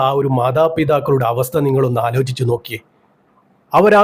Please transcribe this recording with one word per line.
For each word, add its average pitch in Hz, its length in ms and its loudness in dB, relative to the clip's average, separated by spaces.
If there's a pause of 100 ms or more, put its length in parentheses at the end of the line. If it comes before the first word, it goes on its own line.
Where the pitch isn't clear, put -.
ആ - 20 2 (100)
ഒരു 139 100 -2 (100)
മാതാപിതാക്കളുടെ 143 960 0
അവസ്ഥ 127 320 -4
നിങ്ങളൊന്ന് 131 420 0
ആലോചിച്ചു 127 420 -2
നോക്കിയേ. 117 300 -6 (920)
അവരാ 202 300 4